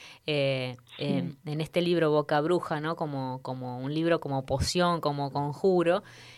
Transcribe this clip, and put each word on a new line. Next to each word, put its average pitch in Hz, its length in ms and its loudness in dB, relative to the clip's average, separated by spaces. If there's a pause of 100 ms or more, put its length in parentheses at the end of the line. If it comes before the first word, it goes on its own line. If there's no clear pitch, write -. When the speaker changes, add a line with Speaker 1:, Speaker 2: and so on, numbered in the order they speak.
(280)
Speaker 1:
eh, 135 480 0 (220)
Speaker 2:
Sí. - 80 -6
Speaker 1:
en, 139 400 -2
en 151 160 -4
este 160 200 -2
libro 170 300 4
Boca 151 300 2
Bruja, 165 400 0
¿no? 160 160 -4
Como, 135 440 -4
como 127 380 -8
un 135 140 -4
libro, 165 260 2
como 135 260 -4
poción, 170 560 2
como 143 300 -2
conjuro. 170 720 2 (340)